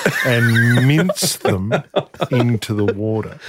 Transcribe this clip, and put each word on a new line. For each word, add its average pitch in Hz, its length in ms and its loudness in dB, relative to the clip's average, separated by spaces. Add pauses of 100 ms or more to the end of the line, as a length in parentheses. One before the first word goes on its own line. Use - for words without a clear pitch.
(260)
and 120 600 4
mince 170 480 0
them 101 360 -2 (600)
into 120 420 0
the 104 120 0
water. 104 520 -6 (100)